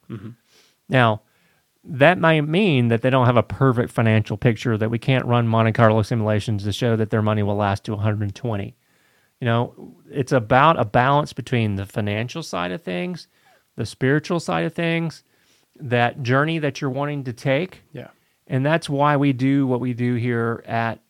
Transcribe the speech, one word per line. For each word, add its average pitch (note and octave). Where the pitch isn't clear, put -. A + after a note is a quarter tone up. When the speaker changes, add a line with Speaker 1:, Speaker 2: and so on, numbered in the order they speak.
Speaker 1:
Mm-hmm. A2
Speaker 2:
Now, A#2
that D#3+
might D#3+
mean D#3
that A2+
they C3
don't B2+
have B2
a G#2+
perfect B2
financial A2
picture, A2+
that A2
we A#2
can't C3
run A#2+
Monte A2+
Carlo A2
simulations G#2+
to G#2
show A#2
that A2
their A2
money G#2+
will G2+
last G2
to A2+
a G2
hundred G#2+
and G2+
twenty. A2
You B2+
know, A#2
it's C#3
about C3+
a A#2+
balance C#3
between A2+
the G2
financial A2
side F3+
of F3
things, F3+
the A#2
spiritual D3
side E3
of E3
things, E3
that A#2+
journey C#3+
that D3
you're C#3+
wanting C#3+
to B2+
take. D3
Speaker 1:
Yeah. C#3
Speaker 2:
And C3
that's D#3+
why C#3+
we C#3
do C3+
what B2+
we B2
do B2
here A#2
at A2+